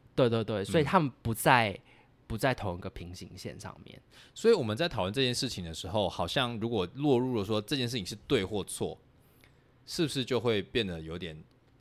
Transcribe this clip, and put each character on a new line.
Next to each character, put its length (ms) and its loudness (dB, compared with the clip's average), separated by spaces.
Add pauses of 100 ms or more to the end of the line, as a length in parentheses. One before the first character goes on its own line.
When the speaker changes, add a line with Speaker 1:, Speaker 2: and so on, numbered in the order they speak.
(160)
Speaker 1:
对， 140 6
对， 140 2
对， 200 -2
所 160 2
以 40 4
他 160 4
们 120 2 (100)
不 120 0
在， 380 6
Speaker 2:
嗯。 100 -10 (500)
Speaker 1:
不 60 -4
在 180 2
同 220 -6
一 20 -10
个 100 -10
平 240 -12
行 240 -14
线 220 -12
上 240 -14
面。 180 -20 (320)
Speaker 2:
所 160 2
以 40 10
我 100 2
们 140 0
在 100 0
讨 140 -2
论 120 0
这 80 0
件 140 2
事 140 -2
情 160 -8
的 80 -8
时 120 -10
候， 220 0
好 180 -2
像 360 -2
如 80 -2
果 260 0
落 240 4
入 180 0
了 60 0
说 180 0
这 140 -4
件 100 0
事 120 -4
情 80 -4
是 100 -10 (100)
对 200 2
或 180 -2
错， 340 -6 (880)
是 160 -4
不 60 0
是 160 -2
就 160 0
会 220 2
变 260 0
得 140 -6
有 180 -8
点 240 -10 (380)